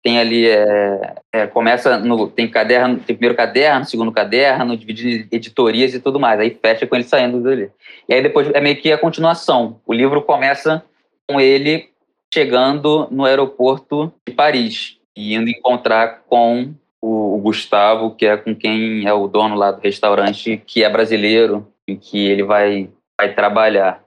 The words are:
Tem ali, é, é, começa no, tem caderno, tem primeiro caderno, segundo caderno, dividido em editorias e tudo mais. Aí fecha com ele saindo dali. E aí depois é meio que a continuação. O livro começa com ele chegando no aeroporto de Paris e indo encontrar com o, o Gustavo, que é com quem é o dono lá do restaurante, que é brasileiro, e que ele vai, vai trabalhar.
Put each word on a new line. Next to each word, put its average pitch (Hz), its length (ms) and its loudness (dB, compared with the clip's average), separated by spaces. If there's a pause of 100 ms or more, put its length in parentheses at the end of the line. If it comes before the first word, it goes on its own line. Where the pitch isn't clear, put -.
Tem 120 160 0
ali, 117 280 2
é, 104 680 0 (180)
é, 107 140 0
começa 120 500 0
no, 110 300 -2
tem 117 200 -4
caderno, 123 500 0
tem - 180 -6
primeiro 117 200 0
caderno, 131 480 0
segundo 113 280 -4
caderno, 120 680 0
dividido 110 520 -6
em 117 60 -6
editorias 120 580 0
e 123 60 -8
tudo 135 180 -2
mais. 117 220 2
Aí 117 220 -2
fecha 113 260 0
com 127 80 -2
ele 120 80 -2
saindo 123 380 0
dali. 120 280 -2 (380)
E - 60 0
aí 131 80 4
depois 147 320 2
é 143 80 2
meio 143 160 0
que 156 120 -2
a 151 80 2
continuação. 160 880 0
O 113 60 -6
livro 135 300 2
começa 143 600 0 (480)
com 139 120 0
ele 139 480 2 (440)
chegando 143 760 0
no 135 140 -2
aeroporto 135 880 0 (120)
de - 80 -12
Paris 135 640 -2 (180)
e 104 180 -8
indo 113 160 -2
encontrar 117 800 -2
com 123 440 2 (280)
o, 110 340 -2
o - 40 -2
Gustavo, 107 720 0
que - 140 -2
é 104 120 4
com 107 180 -8
quem 110 500 -4
é 104 80 2
o 101 140 0
dono 104 280 0
lá 101 160 0
do - 100 -8
restaurante, 104 840 -2
que 110 180 -2
é 107 60 2
brasileiro, 110 800 0 (180)
e 98 120 -8
que 101 300 -4
ele 98 160 0
vai, 101 440 0 (320)
vai 101 140 -2
trabalhar. 104 720 0